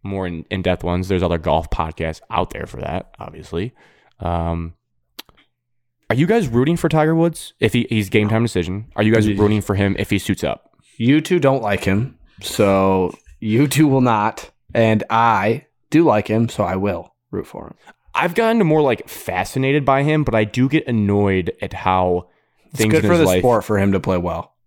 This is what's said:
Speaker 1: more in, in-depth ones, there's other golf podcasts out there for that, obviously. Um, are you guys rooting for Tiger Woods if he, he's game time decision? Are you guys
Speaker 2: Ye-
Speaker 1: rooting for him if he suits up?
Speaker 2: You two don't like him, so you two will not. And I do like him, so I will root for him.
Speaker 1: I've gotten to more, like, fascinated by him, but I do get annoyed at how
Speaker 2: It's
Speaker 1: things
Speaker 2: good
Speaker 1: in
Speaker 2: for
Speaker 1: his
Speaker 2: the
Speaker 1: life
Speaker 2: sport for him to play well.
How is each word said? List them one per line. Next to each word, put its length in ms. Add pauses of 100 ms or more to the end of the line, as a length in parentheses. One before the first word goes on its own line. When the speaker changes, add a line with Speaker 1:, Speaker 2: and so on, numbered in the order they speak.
Speaker 1:
more 240
in, 240
in-depth 340
ones, 260
there's 120
other 160
golf 320
podcasts 520 (100)
out 200
there 140
for 120
that, 420
obviously. 540 (480)
Um, 520 (1400)
are 60
you 120
guys 200
rooting 300
for 120
Tiger 260
Woods 440
if 140
he, 160
he's 200
game 200
time 140
decision? 520
Are 80
you 100
guys 140
Speaker 2:
Ye- 80
Speaker 1:
rooting 260
for 140
him 220
if 120
he 100
suits 240
up? 280 (260)
Speaker 2:
You 240
two 180
don't 240
like 200
him, 340 (240)
so 720 (260)
you 280
two 200
will 140
not. 480 (240)
And 360
I 560 (240)
do 140
like 240
him, 220
so 140
I 120
will 400 (160)
root 160
for 200
him. 60 (400)
Speaker 1:
I've 220
gotten 240
to 40
more, 180
like, 280
fascinated 720
by 200
him, 200
but 120
I 100
do 240
get 180
annoyed 640 (100)
at 120
how 560 (400)
Speaker 2:
It's 80
Speaker 1:
things 160
Speaker 2:
good 100
Speaker 1:
in 60
Speaker 2:
for 40
Speaker 1:
his 80
Speaker 2:
the 40
Speaker 1:
life 160
Speaker 2:
sport 240
for 120
him 140
to 80
play 180
well. 380 (120)